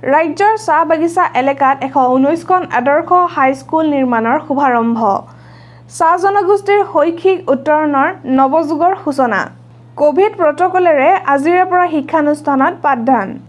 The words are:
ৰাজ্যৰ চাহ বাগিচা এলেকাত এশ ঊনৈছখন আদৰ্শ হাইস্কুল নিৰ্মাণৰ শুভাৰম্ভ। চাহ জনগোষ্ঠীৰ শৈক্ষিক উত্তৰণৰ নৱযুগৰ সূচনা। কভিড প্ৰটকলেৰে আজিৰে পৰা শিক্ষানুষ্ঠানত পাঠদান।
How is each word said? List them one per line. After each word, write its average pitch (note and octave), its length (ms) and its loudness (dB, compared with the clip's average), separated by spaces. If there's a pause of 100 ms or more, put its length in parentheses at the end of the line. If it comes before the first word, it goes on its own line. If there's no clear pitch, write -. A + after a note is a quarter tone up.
ৰাজ্যৰ E4 600 0
চাহ D#4+ 180 2
বাগিচা E4 400 0 (100)
এলেকাত C4+ 500 0
এশ C4 140 -6
ঊনৈছখন C#4 640 0 (100)
আদৰ্শ C#4+ 380 0 (260)
হাইস্কুল C#4 540 0
নিৰ্মাণৰ B3 480 0 (100)
শুভাৰম্ভ। A#3+ 520 0 (1000)
চাহ E4+ 200 2
জনগোষ্ঠীৰ G4+ 640 2 (120)
শৈক্ষিক E4+ 440 0 (120)
উত্তৰণৰ D4 600 0 (160)
নৱযুগৰ D4 680 0 (120)
সূচনা। B3+ 360 0 (540)
কভিড D4+ 420 2
প্ৰটকলেৰে E4 720 2 (160)
আজিৰে D4+ 380 2
পৰা F4+ 240 0
শিক্ষানুষ্ঠানত D4 920 -2
পাঠদান। A#3+ 460 0 (220)